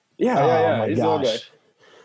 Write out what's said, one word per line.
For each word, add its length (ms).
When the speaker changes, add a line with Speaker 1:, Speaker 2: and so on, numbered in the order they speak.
Speaker 1:
Yeah, 180
yeah, 80
Speaker 2:
Oh 180
Speaker 1:
yeah. 160
Speaker 2:
my 120
Speaker 1:
He's 100
the 60
old 180
guy. 80
Speaker 2:
gosh. 200